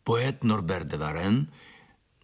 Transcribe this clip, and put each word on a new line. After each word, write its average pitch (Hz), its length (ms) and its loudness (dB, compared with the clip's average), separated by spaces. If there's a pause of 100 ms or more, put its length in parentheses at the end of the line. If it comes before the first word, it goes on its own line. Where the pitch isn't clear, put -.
поэт 120 400 0
Норбер 95 400 0
де 76 140 -6
Варен, 90 520 0 (760)